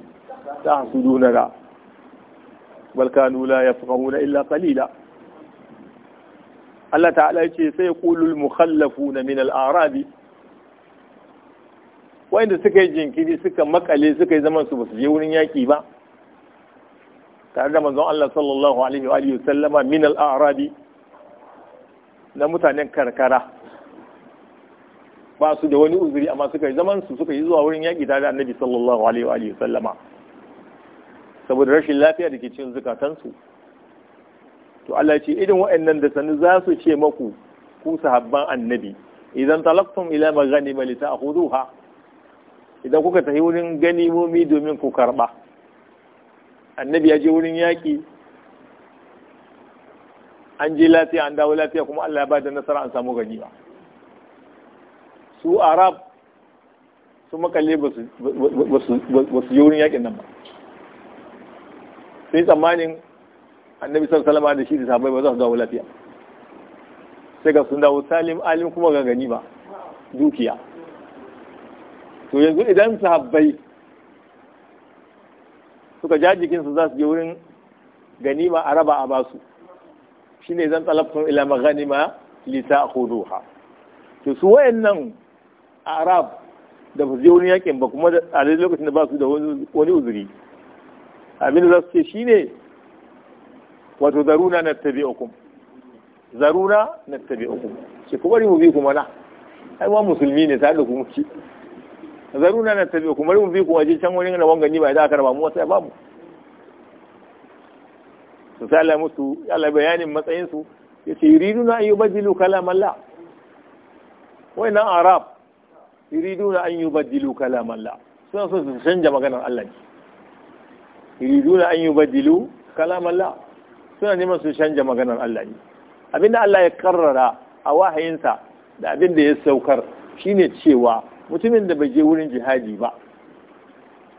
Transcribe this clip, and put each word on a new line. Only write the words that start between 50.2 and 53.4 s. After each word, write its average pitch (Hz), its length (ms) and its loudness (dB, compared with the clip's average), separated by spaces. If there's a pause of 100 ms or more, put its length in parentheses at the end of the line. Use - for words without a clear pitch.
an 151 180 -4
je 160 120 6
lafiya, 160 380 4
an 147 100 -10
dawo 151 180 2
lafiya, 156 320 -2
kuma 151 160 -8
Allah 151 180 -4
ya 139 60 -2
ba 143 140 0
da 139 100 -8
nasara, 143 340 -6
an 127 80 -10
samu 123 220 -6
ganima. 110 320 -10 (1900)